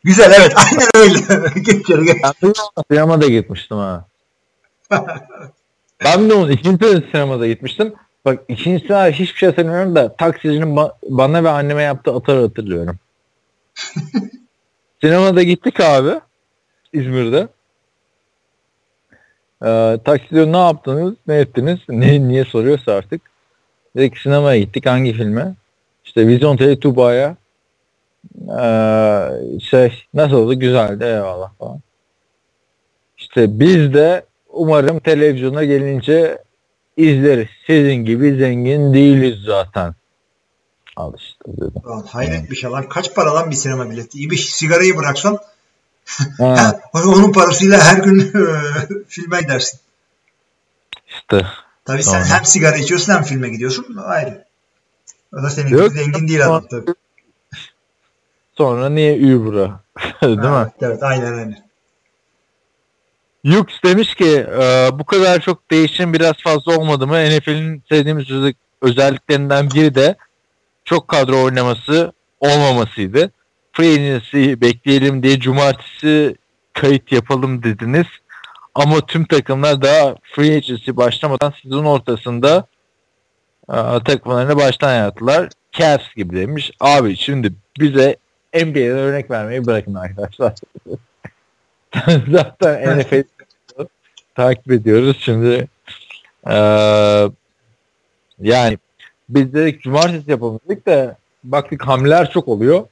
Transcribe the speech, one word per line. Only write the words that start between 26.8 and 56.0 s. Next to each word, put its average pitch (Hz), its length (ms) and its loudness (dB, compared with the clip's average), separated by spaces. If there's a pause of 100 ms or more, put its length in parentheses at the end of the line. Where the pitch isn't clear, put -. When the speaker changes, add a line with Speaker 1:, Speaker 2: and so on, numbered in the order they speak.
Speaker 2:
Tuba'ya. 127 560 0 (1200)
Ee, 104 1000 0 (100)
şey, 127 340 2 (100)
"Nasıl 143 220 2
oldu?" 117 220 2
"Güzeldi, 117 460 0
eyvallah." 98 540 -6
falan. 123 220 -14 (1400)
İşte 110 420 -2
biz 151 340 4
de 165 300 2 (240)
umarım 156 520 0
televizyona 147 640 0
gelince 143 760 0 (580)
izleriz. 139 520 2 (180)
Sizin 143 280 2
gibi 123 420 0
zengin 131 580 0
değiliz 135 520 4
zaten. 95 480 -4 (1000)
Al 80 220 -12
işte - 280 -20
dedim. - 400 -12
Speaker 1:
Lan 110 220 -14
hayret 82 420 -8
bir 123 60 -10
şey 127 140 -10
lan. 135 180 -10
Kaç 180 260 -10
para 156 200 0
lan 165 160 -2
bir 135 60 -6
sinema 127 340 -6
bileti? 117 280 -16
İyi 147 120 -10
bir 180 60 -2
sigarayı 170 600 0
bıraksan 156 420 -4 (640)
<laughs> - 340 -8
Speaker 2:
Ha. 127 420 2 (120)
Speaker 1:
ha, 165 140 -4
onun 196 260 6
parasıyla 190 520 4
her 185 180 6
gün 196 180 6
<laughs> - 120 -2 (760)
filme 175 320 -8
gidersin. 135 400 -6 (1300)
Speaker 2:
İşte. - 380 -2 (380)
Speaker 1:
Tabii 135 180 -6
Speaker 2:
Sonra. 92 220 -2
Speaker 1:
sen 127 120 0
hem - 80 -2
sigara 156 320 2
içiyorsun 175 360 -2
hem 165 100 2
filme 131 260 -6
gidiyorsun. 131 480 -8
Ayrı. 151 480 -8 (880)
O 135 100 -10
da 143 80 -4
senin 143 180 -6
Speaker 2:
Yok. 160 200 4
Speaker 1:
gibi 151 100 -4
zengin 151 300 -4